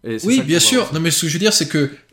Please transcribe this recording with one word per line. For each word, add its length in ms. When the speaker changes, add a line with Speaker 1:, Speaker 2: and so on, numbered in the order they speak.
Speaker 1:
Et 160
c'est 80
Speaker 2:
Oui, 80
Speaker 1:
ça 60
qui 40
Speaker 2:
bien 120
Speaker 1:
est 20
Speaker 2:
sûr. 220
Speaker 1:
marrant. 120
Speaker 2:
Non, 60
mais 100
ce 120
que 40
je 60
veux 80
dire, 120
c'est 160
que, 220